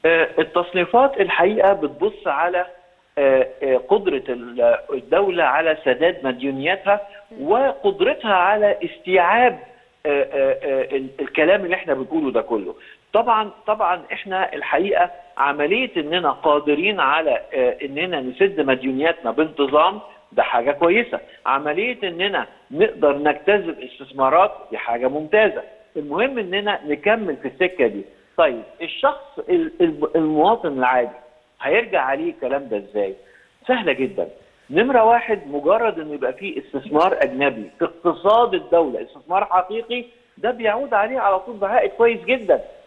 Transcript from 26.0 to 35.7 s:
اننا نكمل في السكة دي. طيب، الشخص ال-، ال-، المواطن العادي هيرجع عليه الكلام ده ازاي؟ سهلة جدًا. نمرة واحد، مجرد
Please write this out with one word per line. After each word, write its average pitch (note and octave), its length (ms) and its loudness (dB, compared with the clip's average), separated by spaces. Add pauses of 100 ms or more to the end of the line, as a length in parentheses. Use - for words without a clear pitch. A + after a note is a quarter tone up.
اننا G3+ 480 -4
نكمل F3 500 -2
في C3+ 120 -10
السكة E3 380 0
دي. G2+ 180 -4 (320)
طيب، B2+ 260 2 (200)
الشخص - 560 -4 (100)
ال-، E3 320 2
ال-، D3+ 360 0
المواطن E3 520 2 (100)
العادي B2+ 320 2 (520)
هيرجع F#3 380 0
عليه C#3+ 300 -2
الكلام C3+ 380 -6
ده G#2+ 80 -4
ازاي؟ G2+ 380 -4 (540)
سهلة A3 240 0
جدًا. G2+ 360 -4 (420)
نمرة A3+ 340 2
واحد، A#3 420 2
مجرد E3 520 0